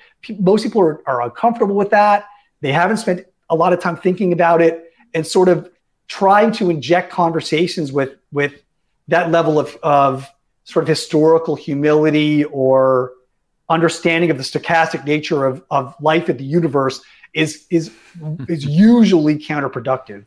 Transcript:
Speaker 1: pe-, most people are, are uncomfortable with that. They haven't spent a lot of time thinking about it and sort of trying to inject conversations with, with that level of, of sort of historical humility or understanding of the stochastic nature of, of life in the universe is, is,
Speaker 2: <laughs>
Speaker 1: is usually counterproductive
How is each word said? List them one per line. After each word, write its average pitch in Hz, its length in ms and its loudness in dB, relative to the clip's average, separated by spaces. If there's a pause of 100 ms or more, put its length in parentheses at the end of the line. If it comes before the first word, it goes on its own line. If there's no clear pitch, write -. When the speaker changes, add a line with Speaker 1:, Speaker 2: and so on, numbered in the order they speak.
(220)
Speaker 1:
pe-, 208 180 -14
most 208 240 2
people 220 180 0
are, 156 260 0
are 123 140 -2
uncomfortable 202 540 -2
with 202 160 0
that. 208 340 2 (360)
They 139 100 -4
haven't 180 260 0
spent 180 280 -4 (240)
a 165 60 0
lot 170 180 2
of 175 60 -2
time 170 180 -6
thinking 180 360 -2
about 170 280 2
it 165 300 0 (220)
and 160 120 -6
sort 180 240 2
of - 200 0 (380)
trying 208 460 2
to 185 160 -2
inject 165 420 -2
conversations 165 800 -2
with, 135 240 -4 (160)
with 143 220 -2 (540)
that 165 240 0
level 156 280 2
of, - 240 -6
of 139 440 2 (360)
sort 160 200 -2
of 151 40 -6
historical 160 680 2
humility 151 880 0
or 131 680 0 (580)
understanding 165 640 0
of 135 60 -2
the 131 60 -10
stochastic 160 640 -2
nature 147 400 -2
of, - 260 -4
of 135 280 -4
life 160 300 0
in 135 80 -2
the 135 60 -12
universe 135 580 -2 (320)
is, 156 360 -6
is, 165 220 -2 (280)
Speaker 2:
<laughs> 151 280 -10
Speaker 1:
is 151 180 -6
usually 175 720 4
counterproductive 131 880 -6